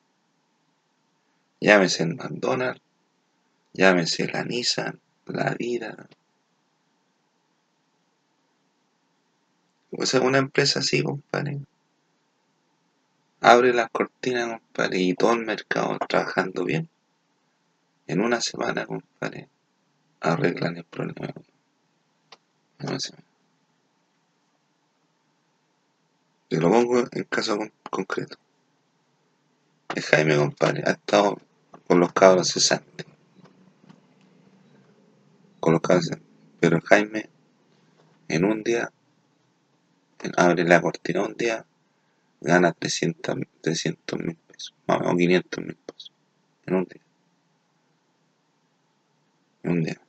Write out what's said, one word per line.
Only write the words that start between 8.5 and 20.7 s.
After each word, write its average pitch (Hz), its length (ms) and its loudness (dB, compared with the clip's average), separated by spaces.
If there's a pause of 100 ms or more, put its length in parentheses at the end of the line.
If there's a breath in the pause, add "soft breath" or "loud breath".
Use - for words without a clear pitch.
O - 120 -6
sea, 131 160 2
una 131 180 2
empresa 139 420 0
así, 143 220 -2
compadre, 143 580 -6 (1800)
abre 120 320 8
las 117 180 0
cortinas, 117 580 -4
compadre, 113 520 -6
y 90 140 2
todo 104 180 2
el 117 140 -2
mercado 110 500 -4 (100)
trabajando - 580 -2
bien. 165 260 -2 (1160)
En 80 120 -2
una 117 200 0
semana, - 440 -6
compadre, - 640 -12 (720)
arreglan 85 560 -2